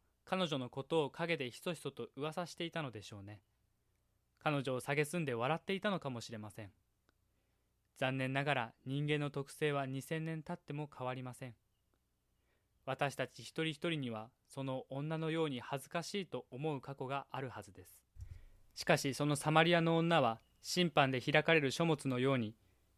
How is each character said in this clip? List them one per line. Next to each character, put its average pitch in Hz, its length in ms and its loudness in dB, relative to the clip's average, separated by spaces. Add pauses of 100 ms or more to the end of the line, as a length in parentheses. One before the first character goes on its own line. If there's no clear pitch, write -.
(240)
彼 185 240 0
女 143 100 0
の 127 100 -4
こ 135 140 -8
と 160 220 2
を 131 60 -2
陰 165 260 -2
で 135 160 -4
ひ - 80 -18
そ 180 120 -4
ひ 156 80 -10
そ 139 120 -6
と - 240 -8
噂 156 300 -4
し - 100 -14
て 170 80 -6
い 165 80 -6
た 165 100 -4
の 135 80 -4
で 110 120 -10
し - 100 -16
ょ 104 80 -12
う - 20 -12
ね。 104 180 -14 (1000)
彼 143 240 2
女 131 100 -2
を 123 60 -2
蔑 147 400 2
ん 160 40 0
で 131 100 0
笑 123 220 2
っ 170 40 -8
て 196 140 -4
い 190 60 -2
た 214 100 0
の 180 100 0
か 139 100 -4
も 120 100 -6
し 117 120 -10
れ 110 60 -6
ま 107 120 -10
せ 107 140 -12
ん。 98 80 -14 (1200)
残 135 220 0
念 131 160 -2
な 139 100 2
が 147 80 2
ら 123 220 -2 (100)
人 139 220 -2
間 147 140 2
の 147 100 -2
特 143 200 -6
性 151 220 0
は 139 140 0
二 135 160 -4
千 160 240 -4
年 160 160 -4
経 175 120 -8
っ - 80 -4
て 143 120 -10
も 147 200 -6
変 127 120 -8
わ 127 80 -4
り 127 80 -8
ま 127 100 -10
せ 127 160 -12
ん。 117 60 -16 (1300)
私 135 320 -2
た 131 100 -2
ち - 140 -16
一 160 240 -4
人 - 20 0
一 156 80 -2 (140)
人 160 120 0
に 123 100 -4
は 110 200 -8 (180)
そ - 160 -8
の 131 260 -4
女 151 260 -2
の 160 140 -2
よ 160 140 2
う 156 40 2
に 127 120 -4
恥 139 240 -6
ず - 40 -18
か 170 140 -4
し 196 200 -4
い 170 40 -8
と - 240 -8
思 147 240 -2
う 131 80 -4
過 139 120 -10
去 131 120 -6
が 135 240 -4
あ 131 100 -4
る 135 80 -4
は 107 140 -10
ず 95 100 -18
で 92 140 -20
す。 - 160 -20 (720)
し - 100 -8
か 160 140 6
し、 135 160 -2
そ 147 100 0
の 147 100 2
サ 147 160 0
マ 160 140 8
リ 170 100 6
ア 170 60 6
の 165 160 4
女 165 240 6
は 113 200 2 (200)
審 175 340 2
判 139 160 6
で 127 100 0
開 151 220 4
か 165 120 6
れ 160 60 8
る 135 100 4
書 170 160 2
物 156 220 2
の 127 100 2
よ 135 160 4
う 127 40 4
に、 110 160 -2 (440)